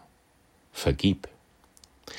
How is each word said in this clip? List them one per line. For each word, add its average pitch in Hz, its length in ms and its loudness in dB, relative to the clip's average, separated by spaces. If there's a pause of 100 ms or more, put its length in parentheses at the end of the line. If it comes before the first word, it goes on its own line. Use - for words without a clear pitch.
(720)
vergib.“ - 560 0 (920)